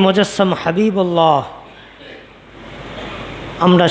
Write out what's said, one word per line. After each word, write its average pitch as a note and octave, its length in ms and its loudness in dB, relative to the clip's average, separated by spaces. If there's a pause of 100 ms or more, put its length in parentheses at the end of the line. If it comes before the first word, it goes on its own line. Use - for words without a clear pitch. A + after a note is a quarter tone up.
মুজাসসাম F#3+ 460 2 (100)
হাবিবুল্লাহ, E3+ 840 2 (2250)
আমরা F3+ 240 6